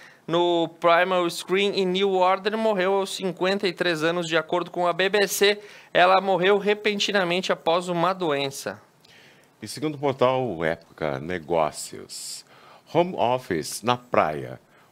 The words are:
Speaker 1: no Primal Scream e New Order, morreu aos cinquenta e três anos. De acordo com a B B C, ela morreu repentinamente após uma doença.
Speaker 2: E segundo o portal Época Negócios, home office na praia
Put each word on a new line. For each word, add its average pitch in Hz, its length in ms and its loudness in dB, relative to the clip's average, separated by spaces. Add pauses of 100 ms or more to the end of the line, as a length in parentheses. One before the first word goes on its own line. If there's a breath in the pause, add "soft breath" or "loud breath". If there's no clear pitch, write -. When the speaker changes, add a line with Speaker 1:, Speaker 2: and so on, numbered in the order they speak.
(260 loud breath)
Speaker 1:
no 170 440 2 (100)
Primal 175 480 4
Scream 190 460 -2
e 190 100 0
New 190 300 0
Order, 190 420 0
morreu 202 380 0
aos 190 200 -2
cinquenta 185 540 -2
e 170 60 -4
três 170 280 -2
anos. 170 240 0
De 160 120 0
acordo 170 320 -2
com 175 160 -2
a 175 80 2
B 185 160 0
B 196 180 2
C, 202 320 2 (320 loud breath)
ela 185 260 6
morreu 190 380 2
repentinamente 202 960 0
após 180 380 0
uma 175 240 2
doença. 139 680 -4 (800 soft breath)
Speaker 2:
E 107 80 -12
segundo 143 280 -6
o - 20 -12
portal 131 680 0
Época 78 540 -4
Negócios, 80 1200 -4 (480 loud breath)
home 175 260 0
office 110 680 -2
na 123 160 0
praia 76 600 0 (340 soft breath)